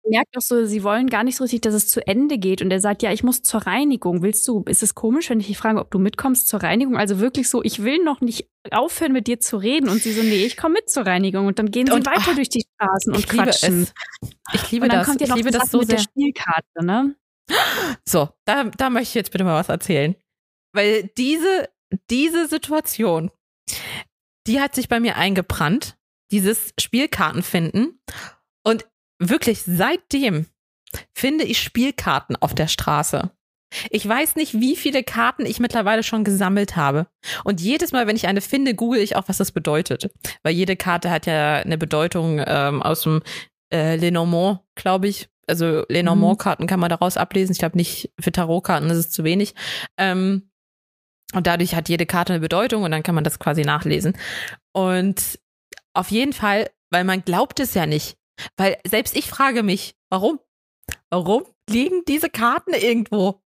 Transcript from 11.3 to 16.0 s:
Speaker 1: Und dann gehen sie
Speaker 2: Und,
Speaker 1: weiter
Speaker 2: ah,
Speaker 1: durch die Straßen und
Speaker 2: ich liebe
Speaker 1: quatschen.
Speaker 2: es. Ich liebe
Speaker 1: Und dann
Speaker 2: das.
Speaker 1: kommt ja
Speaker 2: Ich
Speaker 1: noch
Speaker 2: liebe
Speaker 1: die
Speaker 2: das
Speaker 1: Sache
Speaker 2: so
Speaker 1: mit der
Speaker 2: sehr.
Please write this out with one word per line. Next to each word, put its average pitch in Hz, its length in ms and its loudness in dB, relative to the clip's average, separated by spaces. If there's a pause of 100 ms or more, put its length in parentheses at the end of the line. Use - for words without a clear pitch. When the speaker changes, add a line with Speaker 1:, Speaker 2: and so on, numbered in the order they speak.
Speaker 1:
Und 196 140 0
dann 214 100 0
gehen 247 160 0
sie 262 60 4
Speaker 2:
Und, 240 140 2
Speaker 1:
weiter 311 240 2
Speaker 2:
ah, 339 40 2
Speaker 1:
durch 262 140 0
die - 160 -2 (100)
Straßen 190 380 0
und - 80 2
Speaker 2:
ich - 100 -4
liebe 208 140 2
Speaker 1:
quatschen. 180 380 2
Speaker 2:
es. 180 100 -2 (600)
Ich - 180 -2
liebe 240 140 2
Speaker 1:
Und 240 60 4
dann - 80 4
Speaker 2:
das. - 60 2
Speaker 1:
kommt 277 140 0
ja 294 60 2
Speaker 2:
Ich 247 40 -2
Speaker 1:
noch 254 60 2
Speaker 2:
liebe 233 140 2
Speaker 1:
die 226 40 2
Speaker 2:
das 240 100 2
Speaker 1:
Sache 247 60 -2
Speaker 2:
so 247 100 4
Speaker 1:
mit 220 100 0
der 220 80 4
Speaker 2:
sehr. 208 60 2